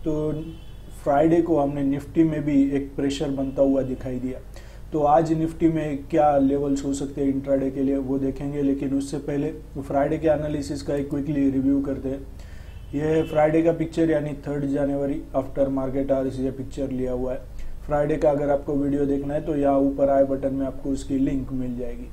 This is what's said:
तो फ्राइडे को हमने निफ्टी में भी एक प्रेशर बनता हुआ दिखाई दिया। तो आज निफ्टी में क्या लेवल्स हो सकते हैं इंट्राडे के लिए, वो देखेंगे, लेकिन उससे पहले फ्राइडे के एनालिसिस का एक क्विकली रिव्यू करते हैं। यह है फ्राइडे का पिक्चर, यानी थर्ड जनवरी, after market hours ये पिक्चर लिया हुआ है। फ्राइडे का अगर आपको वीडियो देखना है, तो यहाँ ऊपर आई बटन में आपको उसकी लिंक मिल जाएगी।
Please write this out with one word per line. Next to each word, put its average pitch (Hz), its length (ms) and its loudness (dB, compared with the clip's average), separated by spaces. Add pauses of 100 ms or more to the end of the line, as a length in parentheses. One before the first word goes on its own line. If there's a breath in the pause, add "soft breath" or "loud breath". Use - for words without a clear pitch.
तो 151 280 0 (720)
फ्राइडे 160 380 6
को 165 160 2
हमने 143 240 0
निफ्टी 139 420 2
में 151 200 0
भी 139 260 4
एक 139 260 -2
प्रेशर 139 320 -2
बनता 135 340 0
हुआ 135 200 4
दिखाई 127 360 -4
दिया। 127 200 -6 (540 loud breath)
तो 156 100 2
आज 156 300 6
निफ्टी 160 360 2
में 151 420 -2
क्या 147 280 6
लेवल्स 139 460 2
हो 139 100 -2
सकते 143 260 -6
हैं 139 80 2
इंट्राडे 135 420 0
के 135 120 -4
लिए, 139 140 2
वो 135 220 -2
देखेंगे, 143 440 -2
लेकिन 139 320 0
उससे 139 240 -2
पहले 147 340 -2 (300)
फ्राइडे 143 360 0
के 156 100 2
एनालिसिस 147 540 -2
का 147 120 -2
एक 139 160 -2
क्विकली 139 400 2
रिव्यू 135 300 2
करते 131 280 -4
हैं। 135 180 -6 (680 loud breath)
यह 143 100 -2
है 160 180 2
फ्राइडे 156 400 4
का 165 100 4
पिक्चर, 160 380 0
यानी 147 220 0
थर्ड 143 320 -4
जनवरी, 139 580 0 (140)
after 135 320 0
market 135 380 -2
hours 135 340 0
ये 131 100 0
पिक्चर 131 400 -8
लिया 127 220 -2
हुआ 127 200 -2
है। - 80 -6 (460 loud breath)
फ्राइडे 147 300 2
का 151 140 4
अगर 143 200 0
आपको 143 220 0
वीडियो 143 340 2
देखना 139 280 -2
है, 156 60 0
तो 156 160 -2
यहाँ 139 220 4
ऊपर 139 300 2
आई 139 160 6
बटन 135 300 0
में 135 120 -2
आपको 139 240 -6
उसकी 135 280 -2
लिंक 135 340 0
मिल 123 260 -4
जाएगी। 120 340 -6